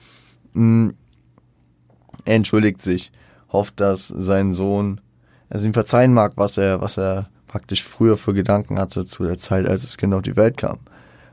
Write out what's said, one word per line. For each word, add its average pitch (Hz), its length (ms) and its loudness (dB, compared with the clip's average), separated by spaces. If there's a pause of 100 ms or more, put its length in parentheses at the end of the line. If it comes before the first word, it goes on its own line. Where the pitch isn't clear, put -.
(560)
Mm, 113 340 4 (1400)
er 107 100 2
entschuldigt 107 480 2
sich, 90 300 -4 (400)
hofft, 101 280 -2
dass 98 280 -2
sein 95 460 -2
Sohn 98 460 -2 (500)
es 104 140 -4
ihm 107 100 0
verzeihen 123 400 4
mag, 104 220 4
was 101 200 -2
er, 98 240 0
was - 160 -6
er 95 320 -4 (200)
praktisch - 340 -6
früher 113 340 2
für 101 160 -4
Gedanken 101 460 0
hatte 92 260 -4
zu - 200 -8
der 90 140 -4
Zeit, 95 300 -2
als 95 140 -2
das - 140 -10
Kind 101 180 0
auf 95 80 -2
die 98 140 -8
Welt 113 200 4
kam. - 220 -6 (540)